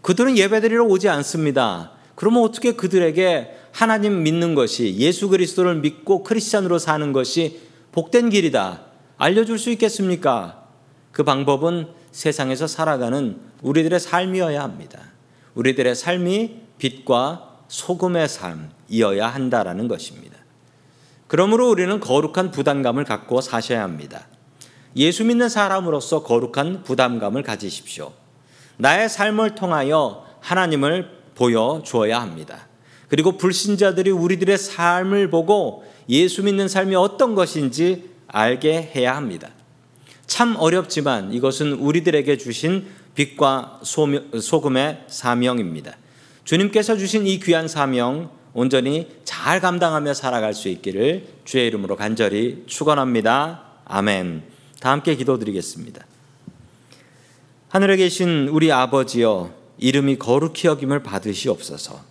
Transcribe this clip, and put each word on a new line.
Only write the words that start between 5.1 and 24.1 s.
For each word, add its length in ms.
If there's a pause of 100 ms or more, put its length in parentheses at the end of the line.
그리스도를 460
믿고 480
크리스찬으로 560
사는 340
것이 580 (200)
복된 380
길이다 520 (360)
알려줄 420
수 120
있겠습니까? 920 (480)
그 120
방법은 640 (240)
세상에서 560
살아가는 680 (240)
우리들의 380
삶이어야 640
합니다. 360 (560)
우리들의 400
삶이 680 (160)
빛과 920
소금의 600
삶이어야 1000
한다라는 600
것입니다. 500 (880)
그러므로 420
우리는 300
거룩한 520
부담감을 520
갖고 380
사셔야 420
합니다. 440 (680)